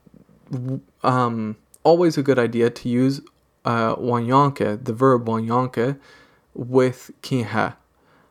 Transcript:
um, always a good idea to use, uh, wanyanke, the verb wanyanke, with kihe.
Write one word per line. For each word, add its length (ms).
um, 540
always 340
a 60
good 140
idea 320
to 200
use, 320
uh, 300
wanyanke, 880
the 100
verb 320
wanyanke, 760
with 580
kihe. 540